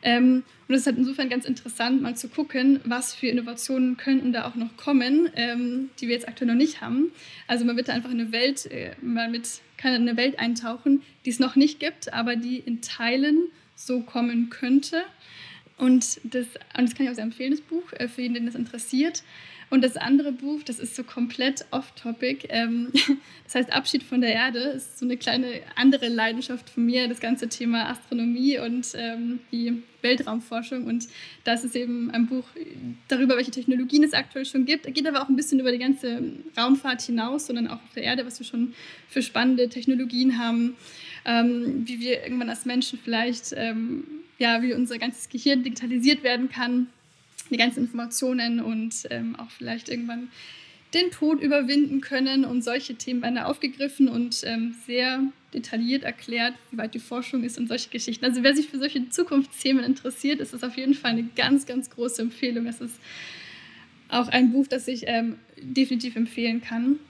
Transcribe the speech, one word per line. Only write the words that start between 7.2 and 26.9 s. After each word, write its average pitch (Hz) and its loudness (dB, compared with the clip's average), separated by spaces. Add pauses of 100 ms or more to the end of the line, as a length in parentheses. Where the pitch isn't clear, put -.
Also 240 0
man 240 2
wird 247 -2
da - 0
einfach 247 -4
in 233 -2
eine 220 -4
Welt, 262 0
äh, - -8 (100)
mal 233 -2
mit, 233 -6 (280)
kann 262 0
in 240 4
eine 233 0
Welt 254 2
eintauchen, 240 2 (240)
die 262 0
es 226 -4
noch 254 4
nicht 294 6
gibt, - -4
aber 233 -2
die 247 -4
in 233 -4
Teilen 285 2 (280)
so 254 -2
kommen 240 0
könnte. 277 2 (720)
Und 254 4
das, 240 -4 (320)
und 254 4
das 226 0
kann 277 0
ich 247 -2
auch 240 -6
sehr 220 -4
empfehlen, 254 -4
das 302 0
Buch, 349 -6
äh, 247 -6
für 247 -8
jeden, 240 -2
den 240 -2
das 233 -6
interessiert. 254 -2 (480)
Und 262 6
das 254 2
andere 277 4
Buch, 277 -4
das 240 -8
ist - -8
so 254 -8
komplett 247 -2
off-topic, 254 -6
ähm, 233 -2 (240)
<laughs> - -20
das - -10
heißt 247 2
Abschied - 0
von 254 0
der 233 2
Erde, 240 0
ist 269 -6
so 247 -6
eine 247 -2
kleine 247 0 (280)
andere 269 6
Leidenschaft 233 -2
von 233 0
mir, 247 4